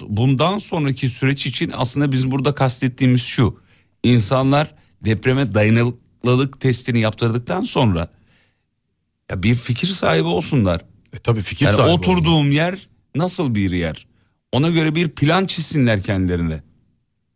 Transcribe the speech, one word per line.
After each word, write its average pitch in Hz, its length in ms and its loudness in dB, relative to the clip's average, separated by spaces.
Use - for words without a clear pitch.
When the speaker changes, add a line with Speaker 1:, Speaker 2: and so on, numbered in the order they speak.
Speaker 1:
bundan 135 500 0
sonraki 139 520 -2
süreç 139 360 -2
için 143 300 -4
aslında 143 360 -2
bizim 131 180 0
burada 139 240 0
kastettiğimiz 127 680 0
şu. - 380 -2
İnsanlar 135 720 2
depreme 117 500 0
dayanıklılık 120 1080 0
testini 123 400 0
yaptırdıktan 117 640 -2
sonra 95 440 0
ya 92 120 -6
bir 113 120 4
fikir 123 340 -4
sahibi 165 380 0
olsunlar. 131 540 0
Speaker 2:
E, - 60 -18
tabii 113 240 0
fikir 139 240 -2
Speaker 1:
Yani - 100 2
Speaker 2:
sahibi 147 160 4
Speaker 1:
oturduğum 175 420 2
Speaker 2:
olmalı. 143 200 2
Speaker 1:
yer 175 340 -2
nasıl 160 400 -2
bir 98 160 0
yer? 82 360 -4
Ona 147 180 2
göre 160 240 0
bir 165 140 0
plan 165 380 0
çizsinler 127 560 0
kendilerine. 87 600 -2